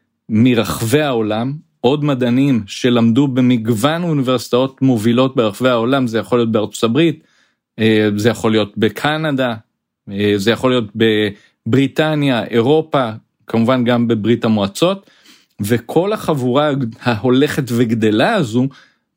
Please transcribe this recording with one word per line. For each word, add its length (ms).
מרחבי 720
העולם, 520
עוד 220
מדענים 640
שלמדו 600
במגוון 760
אוניברסיטאות 800
מובילות 540
ברחבי 340
העולם, 380
זה 120
יכול 200
להיות 120
בארצות 320
הברית, 400
אה, 360
זה 140
יכול 220
להיות 260
בקנדה, 800
אה, 240
זה 160
יכול 200
להיות 240
בבריטניה, 1500
אירופה, 680
כמובן 360
גם 240
בברית 380
המועצות, 640
וכל 520
החבורה 580
ההולכת 680
וגדלה 680
הזו, 340